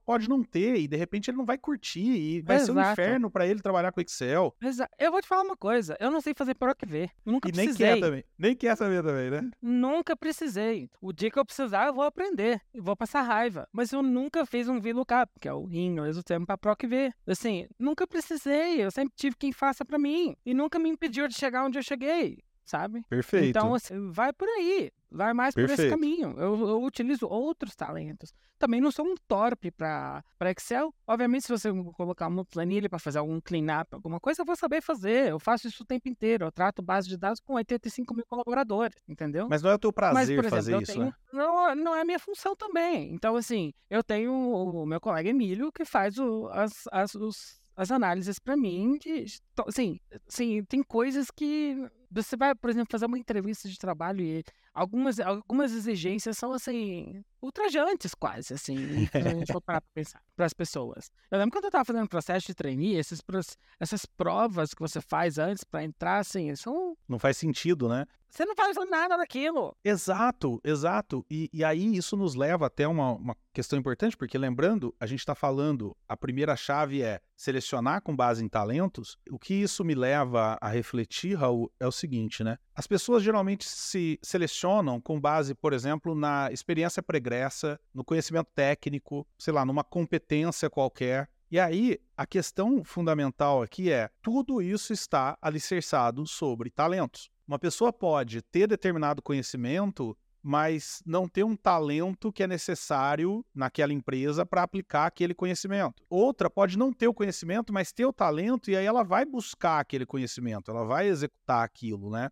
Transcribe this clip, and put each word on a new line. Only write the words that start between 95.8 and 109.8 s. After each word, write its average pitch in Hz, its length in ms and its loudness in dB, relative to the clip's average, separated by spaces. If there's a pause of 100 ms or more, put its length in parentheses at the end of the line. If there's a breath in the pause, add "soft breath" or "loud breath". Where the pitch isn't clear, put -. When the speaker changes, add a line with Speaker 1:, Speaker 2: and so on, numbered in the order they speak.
Speaker 1:
sobre 123 440 -4
talentos. 165 600 -2 (180)
Uma 143 120 -4
pessoa 226 320 2
pode 135 520 0
ter 185 220 4
determinado 165 560 0
conhecimento, 139 960 -2 (240)
mas 151 640 0
não 175 220 0
ter 185 160 2
um 220 100 2
talento 175 800 2
que - 120 -4
é 190 40 0
necessário 165 1080 0
naquela 139 380 0
empresa 147 540 0
pra 180 180 4
aplicar 160 440 0
aquele 175 260 0
conhecimento. 180 760 -2
Outra 202 400 4
pode 190 280 2
não 254 160 4
ter 233 160 4
o 233 40 2
conhecimento, 202 600 -2
mas 190 180 -2
ter 240 140 0
o 269 80 2
talento, 196 580 0
e 190 60 4
aí 190 80 2
ela 226 180 4
vai 196 220 4
buscar 202 560 0